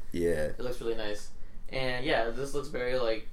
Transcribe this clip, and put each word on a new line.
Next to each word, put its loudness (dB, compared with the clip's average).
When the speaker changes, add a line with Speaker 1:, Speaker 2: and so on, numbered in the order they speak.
Speaker 1:
Yeah. 2
Speaker 2:
It -4
looks -2
really 0
nice. 0
And, 0
yeah, 2
this -2
looks 0
very, 0
like, 0